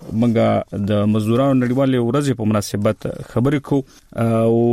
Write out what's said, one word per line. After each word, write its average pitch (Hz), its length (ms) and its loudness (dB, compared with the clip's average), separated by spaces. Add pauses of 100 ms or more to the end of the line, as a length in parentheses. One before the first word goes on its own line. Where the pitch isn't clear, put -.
(120)
موږ 113 200 2 (580)
د - 20 0 (220)
مزدورانو 123 520 2
نړیوالې 131 320 0 (100)
ورځې 139 300 0
په 113 60 -4
مناسبت 104 640 -2 (260)
خبرې 139 280 0
کوو. 139 220 -2 (340)
او 113 380 2 (180)